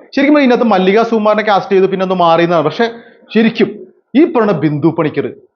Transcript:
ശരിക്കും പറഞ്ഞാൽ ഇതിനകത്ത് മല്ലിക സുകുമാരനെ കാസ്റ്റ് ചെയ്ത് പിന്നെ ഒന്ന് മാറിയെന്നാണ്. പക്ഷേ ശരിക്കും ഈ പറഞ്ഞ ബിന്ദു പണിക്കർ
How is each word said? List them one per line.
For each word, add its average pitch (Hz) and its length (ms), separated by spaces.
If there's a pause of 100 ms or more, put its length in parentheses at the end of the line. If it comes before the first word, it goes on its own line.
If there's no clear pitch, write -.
(140)
ശരിക്കും 285 200
പറഞ്ഞാൽ 285 140
ഇതിനകത്ത് 240 260
മല്ലിക 190 360
സുകുമാരനെ 214 400
കാസ്റ്റ് 190 240
ചെയ്ത് 190 180
പിന്നെ 190 140
ഒന്ന് 185 180
മാറിയെന്നാണ്. 170 440
പക്ഷേ 233 180 (480)
ശരിക്കും 226 360 (480)
ഈ 311 60 (100)
പറഞ്ഞ 214 200 (100)
ബിന്ദു 151 340
പണിക്കർ 143 300 (280)